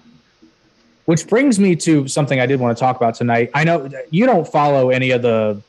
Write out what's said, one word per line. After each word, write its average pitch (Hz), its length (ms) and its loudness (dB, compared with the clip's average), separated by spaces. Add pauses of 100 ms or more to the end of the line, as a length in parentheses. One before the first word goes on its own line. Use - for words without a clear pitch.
(1080)
Which 165 200 -2
brings 240 320 0
me 190 180 2
to 151 300 0
something 139 320 -2
I 127 80 2
did 135 140 0
wanna 120 140 0
talk 127 220 -2
about 113 180 -2
tonight. 117 400 -2
I 151 100 0
know 160 260 -2 (200)
you 202 160 2
don't 185 200 2
follow 143 440 2
any 127 200 0
of 123 120 0
the, 110 460 0